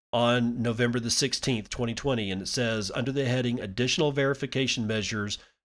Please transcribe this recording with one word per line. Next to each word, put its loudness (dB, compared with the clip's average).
on 4
November 2
the -2
sixteenth, 0
twenty -2
twenty, -2
and -2
it -8
says, -2
under -2
the 0
heading, 0
"Additional 0
verification 0
measures -2